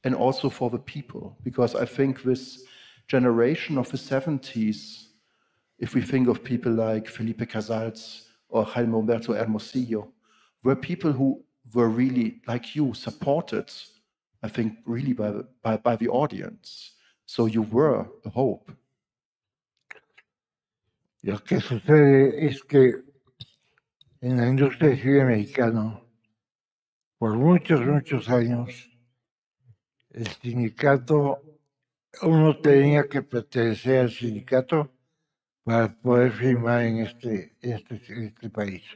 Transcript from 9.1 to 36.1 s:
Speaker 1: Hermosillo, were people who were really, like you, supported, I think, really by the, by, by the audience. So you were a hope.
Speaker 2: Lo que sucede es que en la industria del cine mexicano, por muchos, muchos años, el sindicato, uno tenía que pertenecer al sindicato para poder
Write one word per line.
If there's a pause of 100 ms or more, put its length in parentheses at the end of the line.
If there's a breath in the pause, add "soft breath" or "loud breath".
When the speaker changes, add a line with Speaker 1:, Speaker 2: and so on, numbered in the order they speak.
Speaker 1:
Hermosillo, (520)
were
people
who (280)
were
really,
like
you,
supported, (720)
I
think,
really
by
the, (160)
by,
by
the
audience. (300)
So
you
were (180)
a
hope. (2500)
Speaker 2:
Lo
que
sucede
es
que (1160)
en
la
industria
del
cine
mexicano, (1120)
por
muchos,
muchos
años, (1200)
el
sindicato, (840)
uno
tenía
que
pertenecer
al
sindicato (720)
para
poder